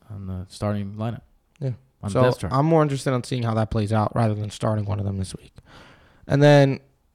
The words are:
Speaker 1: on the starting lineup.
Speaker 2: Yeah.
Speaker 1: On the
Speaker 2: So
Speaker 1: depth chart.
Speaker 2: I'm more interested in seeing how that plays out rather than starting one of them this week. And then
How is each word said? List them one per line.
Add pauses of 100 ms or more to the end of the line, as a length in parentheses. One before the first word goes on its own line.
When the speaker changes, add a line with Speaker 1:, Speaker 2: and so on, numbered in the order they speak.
Speaker 1:
on
the
starting
lineup. (380)
Speaker 2:
Yeah. (300)
Speaker 1:
On
the
Speaker 2:
So
Speaker 1:
depth
chart.
Speaker 2:
I'm
more
interested
in
seeing
how
that
plays
out
rather
than
starting
one
of
them
this
week. (720)
And
then (360)